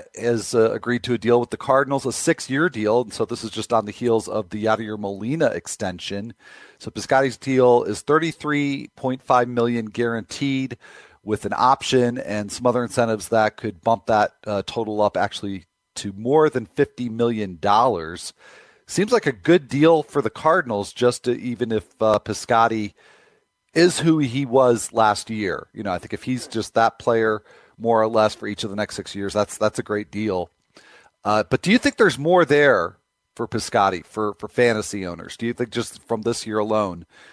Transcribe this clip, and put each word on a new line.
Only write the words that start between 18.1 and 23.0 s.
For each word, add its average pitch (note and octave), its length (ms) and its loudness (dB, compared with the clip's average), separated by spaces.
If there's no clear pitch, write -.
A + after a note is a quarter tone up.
Seems G3+ 220 -2
like A#3 160 2
a C#3+ 60 2
good C#3+ 360 2
deal D3+ 340 4
for C#3+ 200 -2
the A2 80 -2
Cardinals, C3 640 0
just B2 320 0
to, B2 160 0
even A#2 320 -6
if, G#2+ 140 -2
uh, A2 200 4
Piscotty A2+ 720 0